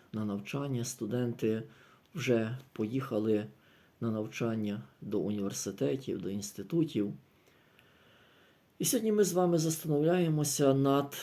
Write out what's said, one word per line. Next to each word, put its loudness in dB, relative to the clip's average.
на -4
навчання, -4
студенти -2
вже 0
поїхали 0
на -2
навчання -2
до -2
університетів, -2
до -6
інститутів. -2
І -4
сьогодні 2
ми 6
з 0
вами 4
застановляємося 2
над 2